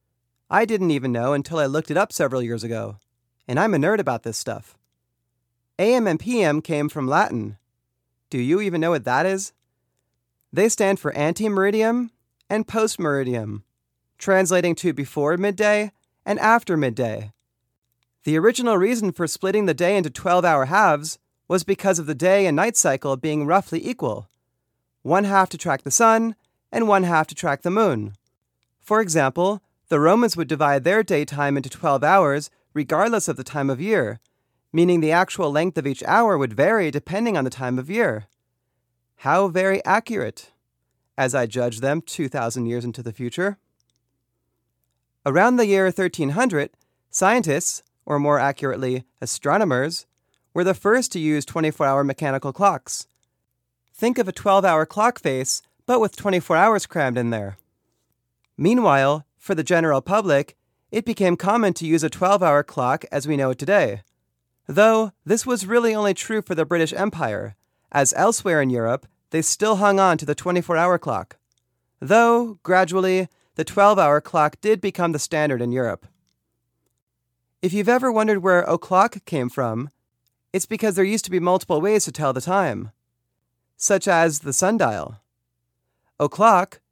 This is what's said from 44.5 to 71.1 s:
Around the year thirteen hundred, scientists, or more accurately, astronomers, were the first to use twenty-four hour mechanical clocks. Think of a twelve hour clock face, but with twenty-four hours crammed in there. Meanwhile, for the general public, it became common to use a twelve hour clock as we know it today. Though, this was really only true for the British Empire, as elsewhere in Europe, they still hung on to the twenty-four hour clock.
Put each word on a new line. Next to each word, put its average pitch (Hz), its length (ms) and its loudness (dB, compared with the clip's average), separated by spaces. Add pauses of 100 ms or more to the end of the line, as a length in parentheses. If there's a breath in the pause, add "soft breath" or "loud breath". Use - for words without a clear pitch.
Around 185 300 4
the 233 120 2
year 190 240 2
thirteen 175 380 -2
hundred, 175 420 -2 (380)
scientists, 185 760 0 (220)
or 147 140 -2
more 143 200 2
accurately, 127 640 -4 (160)
astronomers, 147 840 -2 (460)
were 175 120 0
the 185 80 2
first 226 400 0
to 180 60 -6
use 151 260 0
twenty-four 156 400 -2
hour 139 180 2
mechanical 139 480 -4
clocks. - 560 -2 (840)
Think 240 240 -2
of 214 100 0
a 185 60 -6
twelve 196 320 4
hour 156 200 4
clock 226 340 0
face, 131 420 -2 (240)
but 240 160 2
with 208 160 -2
twenty-four 185 400 0
hours 208 280 2
crammed 131 320 -2
in 120 120 -2
there. 101 280 -6 (1000)
Meanwhile, 151 640 2 (140)
for - 180 -4
the 156 80 -2
general 165 380 2
public, 175 560 0 (340)
it 220 140 -4
became 185 320 0
common 202 380 0
to 165 100 -10
use 156 180 2
a 156 60 0
twelve 185 340 2
hour 147 200 4
clock - 460 -4
as 143 160 -4
we 147 120 -2
know 131 140 0
it 127 80 -6
today. 139 420 0 (680)
Though, 220 440 4 (140)
this 214 200 0
was 240 200 -4
really 226 300 2
only 208 180 0
true 220 280 -4
for 185 140 -6
the 156 100 0
British 160 280 0
Empire, 110 640 -4 (360)
as 139 220 2
elsewhere 180 480 2
in 131 80 0
Europe, 120 360 -2 (260)
they 160 100 0
still 214 360 0
hung 196 220 4
on 180 200 4
to 147 60 -10
the 143 100 -2
twenty-four 175 420 -2
hour 175 200 2
clock. 110 380 -6 (640)